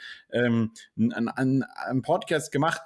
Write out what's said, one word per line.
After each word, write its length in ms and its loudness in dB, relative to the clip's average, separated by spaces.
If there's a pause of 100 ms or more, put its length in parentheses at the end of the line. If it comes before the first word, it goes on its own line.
(300)
ähm, 420 2 (240)
n-, 160 2
n-, 240 -2
n-, 280 2 (240)
einen 140 0
Podcast 500 -2
gemacht, 340 0